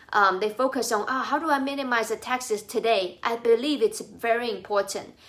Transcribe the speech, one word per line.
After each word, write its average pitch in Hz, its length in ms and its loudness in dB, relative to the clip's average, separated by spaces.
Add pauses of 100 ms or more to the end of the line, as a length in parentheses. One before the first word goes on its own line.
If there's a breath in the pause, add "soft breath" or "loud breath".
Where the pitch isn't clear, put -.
(120 loud breath)
Um, 190 280 4
they 214 100 0
focus 254 420 -2
on, 208 160 0
"Ah, 254 160 -2
how 285 140 0
do 320 120 -2
I 277 80 4
minimize 262 520 -2
the 220 60 -4
taxes 247 460 -4
today?" 202 600 0
I 233 140 -2
believe 233 460 2
it's 214 180 0
very 233 500 -2
important. 196 640 -4 (140 loud breath)